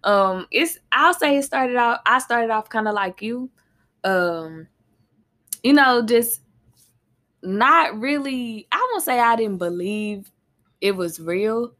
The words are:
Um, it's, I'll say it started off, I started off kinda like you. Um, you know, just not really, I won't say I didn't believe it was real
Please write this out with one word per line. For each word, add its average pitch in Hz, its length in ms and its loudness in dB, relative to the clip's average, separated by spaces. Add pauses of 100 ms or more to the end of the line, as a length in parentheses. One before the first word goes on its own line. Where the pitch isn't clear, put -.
Um, 196 460 2
it's, 320 280 0 (140)
I'll 320 220 4
say 285 240 2
it 277 60 0
started 254 320 -2
off, 240 280 0
I 240 140 4
started 233 320 -2
off 214 180 -2
kinda 214 240 -2
like 196 300 -4
you. 247 260 -8 (560)
Um, 165 640 -2 (920)
you 262 100 4
know, 254 320 6
just 233 380 0 (1000)
not 220 560 2
really, 254 720 -4
I 466 220 -2
won't 392 100 -4
say 254 160 0
I 233 180 4
didn't 214 200 -2
believe 196 760 -6 (520)
it 196 120 0
was 175 240 -6
real 214 600 -4